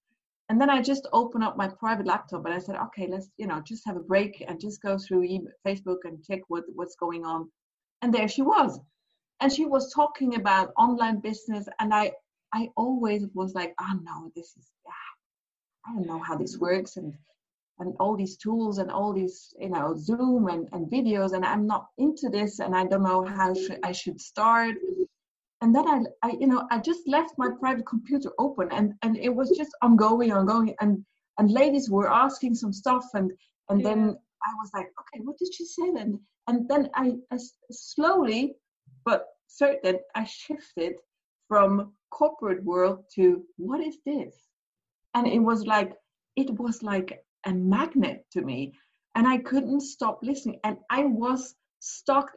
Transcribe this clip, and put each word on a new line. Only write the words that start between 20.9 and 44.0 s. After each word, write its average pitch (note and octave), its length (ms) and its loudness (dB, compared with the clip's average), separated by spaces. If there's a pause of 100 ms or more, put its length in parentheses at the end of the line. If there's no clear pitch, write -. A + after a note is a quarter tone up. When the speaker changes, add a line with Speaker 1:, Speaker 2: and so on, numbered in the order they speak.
Speaker 1:
and F#3+ 120 0
I'm G#3 220 0
not G#3+ 200 -4 (100)
into D4 320 0
this, G3+ 300 -2
and F#3+ 140 -2
I F#3 120 2
don't G3 180 2
know F#3 220 2
how F#3+ 280 0
sh-, F#3 300 -4
I F3+ 80 -4
should F#3 280 -8
start. A3+ 560 2 (840)
And A3+ 140 8
then D#4 120 4
I, C#4+ 140 4 (200)
I, A#3+ 180 -2
you C4+ 60 0
know, B3+ 240 4
I A#3 80 0
just E4 300 -2
left D#4 320 2
my B3 100 0 (100)
private C4 280 -2
computer C#4 500 -2
open, B3+ 340 0
and, G#3 300 2
and A3+ 160 0
it B3 120 -2
was C4 280 2
just D4+ 140 -6 (100)
ongoing, A#3 500 6
ongoing. G#3 500 2
And, G3+ 220 2 (360)
and G#3 120 6
ladies C4+ 380 4
were G3 220 2
asking B3+ 440 2
some G#3+ 180 -4
stuff, B3+ 320 0 (100)
and, F#3+ 160 0 (380)
and G3+ 160 4
then G#3+ 220 2
Speaker 2:
Yeah. G#3 60 0 (320)
Speaker 1:
I A3 160 -4
was G#3 140 -12
like, F#3 100 -6 (140)
"Okay, A3+ 240 -16
what C#4+ 160 -10
did F4+ 140 -4
she E4+ 120 -10
say E4+ 300 -4
then?" G3+ 240 -4 (280)
And A#3+ 220 0
then C#4 260 2
I, B3+ 180 2 (180)
I B3+ 40 -4
s-, - 220 -12 (140)
slowly C#4+ 840 0 (480)
but - 220 2 (220)
certain, C#4 520 2 (160)
I A3 100 -4
shifted - 680 -8 (540)
from G3+ 460 4 (180)
corporate G#3+ 520 0
world F#3 420 0 (100)
to, F3+ 280 4 (140)
"What A#3 240 -4
is D#4 240 -8